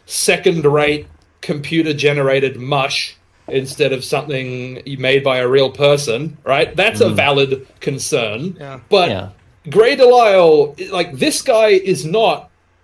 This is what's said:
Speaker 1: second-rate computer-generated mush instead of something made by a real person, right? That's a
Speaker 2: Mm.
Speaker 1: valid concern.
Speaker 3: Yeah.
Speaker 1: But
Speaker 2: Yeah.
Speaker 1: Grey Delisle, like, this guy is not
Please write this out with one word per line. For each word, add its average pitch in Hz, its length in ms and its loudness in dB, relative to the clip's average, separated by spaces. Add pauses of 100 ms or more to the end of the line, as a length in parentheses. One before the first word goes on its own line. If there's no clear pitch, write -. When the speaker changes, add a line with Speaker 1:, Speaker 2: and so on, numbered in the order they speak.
Speaker 1:
second-rate 151 1000 0 (340)
computer-generated 143 1160 -2
mush 135 600 -6 (300)
instead 131 440 -2
of 131 140 -6
something 127 760 -8 (180)
made 135 240 0
by 131 140 0
a 123 100 -2
real 131 240 2
person, 143 720 0
right? 147 320 -2
That's 208 260 0
a 226 40 6
Speaker 2:
Mm. - 100 -2
Speaker 1:
valid 139 520 0 (120)
concern. 135 800 -6
Speaker 3:
Yeah. 135 200 -16 (100)
Speaker 1:
But 175 200 4
Speaker 2:
Yeah. 98 180 -6 (420)
Speaker 1:
Grey 220 260 4
Delisle, 190 800 6 (160)
like, 170 260 -4
this 269 240 -2
guy 220 280 2
is 190 360 0
not 170 440 0 (340)